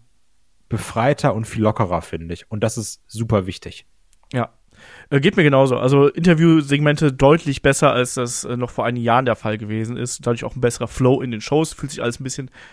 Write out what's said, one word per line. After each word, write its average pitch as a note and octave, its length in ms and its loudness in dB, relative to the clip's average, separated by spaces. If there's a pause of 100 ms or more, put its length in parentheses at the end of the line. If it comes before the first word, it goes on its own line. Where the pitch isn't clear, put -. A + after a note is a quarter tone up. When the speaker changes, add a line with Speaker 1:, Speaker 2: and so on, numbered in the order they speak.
(680)
Speaker 1:
befreiter A#2 640 0
und A2 100 -4
viel - 160 -6
lockerer, G2+ 400 0
finde E2 320 -10
ich. - 160 -16
Und G#2+ 140 -4
das A2 140 -2
ist - 280 -10
super A2 400 -2
wichtig. - 400 -14 (460)
Speaker 2:
Ja. B2 220 -4 (580)
Äh, C#3+ 80 4
geht D#3+ 180 2
mir F#3+ 60 4
genauso. C3+ 340 4
Also C#3 300 4
Interviewsegmente D3+ 1080 2
deutlich C#3 480 2
besser, C#3 320 2
als B2 220 -2
das, B2 280 -6
äh, B2 140 -6
noch A#2+ 140 -4
vor A#2+ 120 -6
einigen A#2+ 220 -2
Jahren A#2+ 200 2
der A#2 100 0
Fall A2 240 -6
gewesen A2 380 -6
ist. B2 280 -8
Dadurch A#2+ 180 -2
auch A#2+ 120 -10
ein B2+ 60 -8
besserer A#2+ 260 -2
Flow C3 340 2
in B2+ 80 -6
den A2 120 -8
Shows. D#3 320 -2
Fühlt - 180 -12
sich - 100 -10
alles A#2+ 180 -6
ein C3+ 40 -12
bisschen, C3 260 -10 (240)